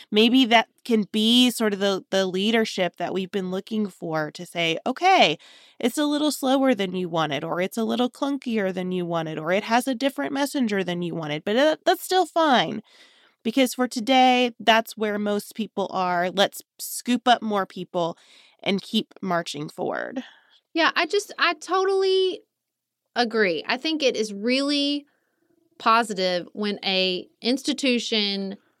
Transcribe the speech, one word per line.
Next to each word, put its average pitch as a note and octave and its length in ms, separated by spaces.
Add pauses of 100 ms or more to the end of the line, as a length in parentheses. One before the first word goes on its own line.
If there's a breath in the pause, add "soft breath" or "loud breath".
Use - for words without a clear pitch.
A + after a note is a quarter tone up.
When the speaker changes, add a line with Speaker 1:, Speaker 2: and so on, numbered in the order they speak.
(120 loud breath)
Speaker 1:
maybe A#3+ 340
that A3+ 240 (160)
can A3 260
be A#3 400
sort G#3+ 220
of F#3+ 60
the, G3 300
the F#3+ 160
leadership F#3 720
that E3+ 160
we've F#3 180
been F#3 200
looking G3+ 360
for D#3 440
to F3+ 140
say, E3 420
"Okay, C4 500 (400 loud breath)
it's - 200
a D4+ 80
little D4 260
slower C4 420
than F#3+ 220
you F3+ 140
wanted, D#3 340
or E3 180
it's F#3+ 160
a A3+ 60
little A#3 260
clunkier A#3 640
than F3+ 180
you F3+ 140
wanted, E3 320
or D#3 140
it G3+ 120
has A#3 240
a C4+ 60
different C#4 400
messenger C4 500
than F3 180
you E3+ 120
wanted, D#3 320
but, G#3 120
uh, D4+ 180 (100)
that's F4+ 180
still F#4 220
fine." A#3+ 560 (600 soft breath)
Because B3 320
for B3 140
today, B3+ 720
that's A3+ 380
where G#3 200
most G#3 380
people G3+ 360
are. F3+ 380
Let's F#3 320 (160)
scoop - 480
up A#3 160
more G#3 240
people F3 520 (440 soft breath)
and F#3+ 200
keep - 400
marching E3+ 480
forward. C#2 520 (520 loud breath)
Speaker 2:
Yeah, D#4+ 200
I E4+ 120
just, G4+ 320
I E4+ 160
totally F#4+ 880 (760)
agree. A3 500
I B3 120
think D4+ 260
it A#3+ 140
is G3+ 160
really C#4+ 720 (720)
positive F#3+ 720
when G#3 320
a F#3 460 (120)
institution, A3 1160 (240)